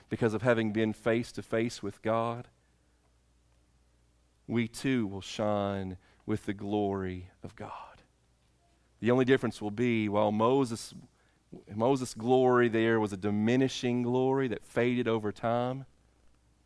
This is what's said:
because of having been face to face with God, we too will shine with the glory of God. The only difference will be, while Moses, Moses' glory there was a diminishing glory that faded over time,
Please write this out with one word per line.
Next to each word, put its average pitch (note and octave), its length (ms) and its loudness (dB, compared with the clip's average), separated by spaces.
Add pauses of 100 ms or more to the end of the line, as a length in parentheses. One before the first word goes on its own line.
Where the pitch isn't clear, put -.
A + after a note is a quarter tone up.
(100)
because A2 240 0
of G#2 80 -2
having A2+ 320 2
been A2 180 2
face A#2 400 -2
to G2+ 100 -10
face A#2 400 -4
with G2+ 200 -10
God, A#2 460 -2 (2000)
we A2+ 220 0
too B2+ 380 -2
will G2 160 -8
shine G2+ 720 -2 (300)
with G#2+ 180 -4
the G#2+ 80 -6
glory G2 760 -4 (120)
of F#2+ 140 -16
God. - 460 -16 (1000)
The A2 100 0
only B2+ 140 4
difference B2 380 2
will G#2 80 -4
be, A2 400 0
while G#2 220 2
Moses, A#2 600 2 (840)
Moses' B2+ 380 0
glory B2 560 4
there A2+ 320 2
was G#2+ 140 -2
a - 20 -8
diminishing A#2+ 840 0
glory C3 460 0
that - 180 -8
faded B2 420 0
over G#2+ 240 -2
time, B2 540 -4 (800)